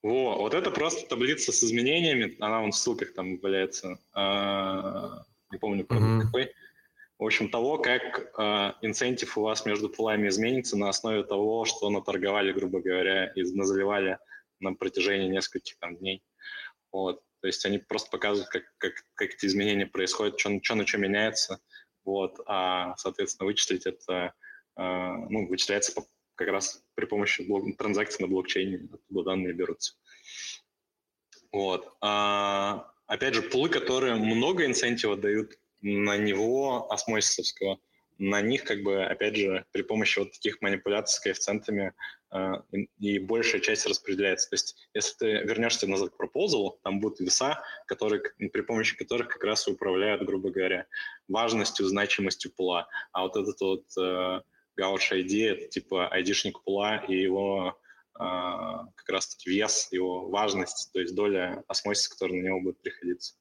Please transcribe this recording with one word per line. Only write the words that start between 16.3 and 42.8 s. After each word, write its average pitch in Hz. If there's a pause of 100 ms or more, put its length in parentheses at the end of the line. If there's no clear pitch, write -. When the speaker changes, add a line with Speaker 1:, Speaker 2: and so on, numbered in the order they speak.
Speaker 1:
Вот. 92 (200)
То 95
есть -
они 101
просто -
показывают, 104
как, 92 (140)
как, 92 (220)
как 101
эти -
изменения 98
происходят, 95
че, 101
че -
на 104
че -
меняется. 101 (460)
Вот. 98
А, 92
соответственно, 95
вычислить 98
это, 90 (420)
а, 90 (120)
ну, 104
вычисляется 98
по, - (300)
как 90
раз 98 (120)
при -
помощи 101
блок-, 98
транзакций 104
на -
блокчейне, 95
оттуда 95
данные 92
берутся. 85 (1600)
Вот. 95
А, 101 (160)
опять 131
же, 113
пулы, 127
которые 127
много 117
инсентива 120
дают, 107 (280)
на 101
него 113
осмосисовского, - (380)
на 101
них, 120
как 101
бы, 98
опять 101
же, 95
при 98
помощи 107
вот 98
таких -
манипуляций 101
с -
коэффициентами, 101 (400)
э, 95 (180)
и, 101 (100)